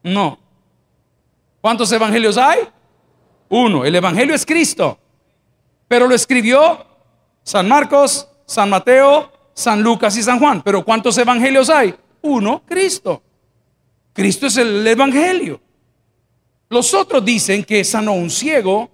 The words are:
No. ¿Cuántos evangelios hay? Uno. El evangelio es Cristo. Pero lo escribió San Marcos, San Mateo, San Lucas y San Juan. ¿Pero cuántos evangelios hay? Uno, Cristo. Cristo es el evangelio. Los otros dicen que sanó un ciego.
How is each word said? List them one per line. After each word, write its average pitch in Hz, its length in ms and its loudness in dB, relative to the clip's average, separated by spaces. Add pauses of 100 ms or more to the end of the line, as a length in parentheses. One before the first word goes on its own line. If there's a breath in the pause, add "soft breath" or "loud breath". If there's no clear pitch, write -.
No. 180 340 -4 (1200)
¿Cuántos 220 300 -2
evangelios 220 480 0
hay? 311 220 2 (880)
Uno. 202 360 0
El 165 120 0
evangelio 185 360 0
es - 140 -4
Cristo. 277 520 -2 (920)
Pero 240 180 2
lo 254 80 2
escribió 262 720 0 (560)
San 190 240 -4
Marcos, 277 640 0 (180)
San 202 240 -2
Mateo, 269 600 2 (220)
San 214 280 -2
Lucas 214 340 0
y 233 60 -6
San 247 160 0
Juan. 262 240 2
¿Pero 196 220 -2
cuántos 220 340 0
evangelios 247 500 2
hay? 269 280 2 (260)
Uno, 254 420 -2
Cristo. 349 580 -4 (920)
Cristo 196 340 -2
es 226 100 -2
el 220 300 0
evangelio. 269 760 0 (1080)
Los 240 260 -2
otros 311 300 0
dicen 208 400 -2
que 208 180 -2
sanó 214 300 -4
un 175 180 -4
ciego. 233 640 -2